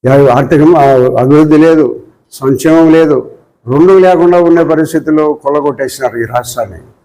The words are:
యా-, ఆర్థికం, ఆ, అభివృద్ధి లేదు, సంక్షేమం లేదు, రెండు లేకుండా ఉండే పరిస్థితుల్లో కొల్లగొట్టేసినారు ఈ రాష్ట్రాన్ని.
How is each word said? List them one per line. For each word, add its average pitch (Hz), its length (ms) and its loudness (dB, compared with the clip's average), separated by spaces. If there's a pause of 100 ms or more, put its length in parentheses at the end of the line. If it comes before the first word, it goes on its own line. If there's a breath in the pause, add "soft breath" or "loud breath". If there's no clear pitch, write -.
యా-, 139 240 2
ఆర్థికం, 151 460 2
ఆ, 143 100 2 (340)
అభివృద్ధి 151 380 2
లేదు, 156 420 0 (320)
సంక్షేమం 160 600 0
లేదు, 160 380 0 (380)
రెండు 160 260 2
లేకుండా 175 480 2
ఉండే 170 220 0
పరిస్థితుల్లో 156 720 -2
కొల్లగొట్టేసినారు 139 840 -6
ఈ 117 80 -6
రాష్ట్రాన్ని. 117 520 -8 (260)